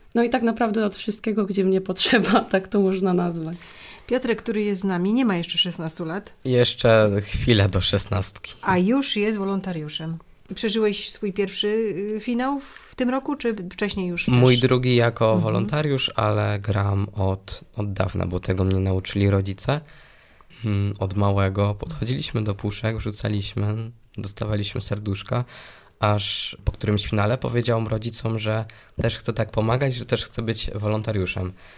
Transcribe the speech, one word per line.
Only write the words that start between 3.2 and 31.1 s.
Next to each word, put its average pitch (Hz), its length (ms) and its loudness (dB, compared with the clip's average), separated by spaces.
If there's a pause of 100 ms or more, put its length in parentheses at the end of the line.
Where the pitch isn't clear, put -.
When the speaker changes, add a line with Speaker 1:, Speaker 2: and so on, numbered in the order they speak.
Speaker 2:
Piotrek, 240 340 0
który 214 220 -2
jest 202 180 -2
z - 20 -8
nami, 190 300 0
nie 254 120 4
ma 202 120 2
jeszcze 170 200 -4
szesnastu 165 480 -4
lat. 175 280 -8 (120)
Speaker 3:
Jeszcze 117 640 4 (100)
chwilę 101 480 4
do 90 120 0
szesnastki. - 800 -2
Speaker 2:
A 185 160 2
już 247 380 2
jest 214 220 0
wolontariuszem. 175 800 -6 (380)
Przeżyłeś 214 540 0
swój 202 240 -6
pierwszy, 196 340 -2
y, 214 540 -2
finał 254 380 -2
w - 360 -20
tym 247 140 0
roku, 269 260 -2
czy 233 200 -2 (160)
wcześniej 196 360 -4
już 175 200 -2
Speaker 3:
Mój 127 260 8
Speaker 2:
też? 120 80 4
Speaker 3:
drugi 127 340 4
jako 117 300 4
Speaker 2:
Mhm. 110 180 6
Speaker 3:
wolontariusz, 131 720 0
ale 104 440 2
gram 101 560 0
od, 95 460 -2 (140)
od 104 180 -4
dawna, 95 320 0
bo 90 140 -2
tego 92 240 0
mnie 95 160 4
nauczyli 95 500 2
rodzice. 98 520 0 (840)
Mm, 101 340 0
od 95 180 -2
małego 101 580 2
podchodziliśmy 123 680 -4
do 104 120 -2
puszek, 110 420 -4
wrzucaliśmy, 104 920 -4 (260)
dostawaliśmy 104 640 -4
serduszka, 104 640 -4 (540)
aż - 640 0
po - 60 2
którymś 104 360 0
finale 107 300 2
powiedziałam 117 500 0
rodzicom, 113 520 -4
że 110 260 -2 (360)
też 117 160 0
chcę - 160 -6
tak 107 180 -2
pomagać, 123 440 2
że 120 100 -8
też - 200 -2
chcę - 160 -8
być 113 340 -4
wolontariuszem. 101 800 -2 (240)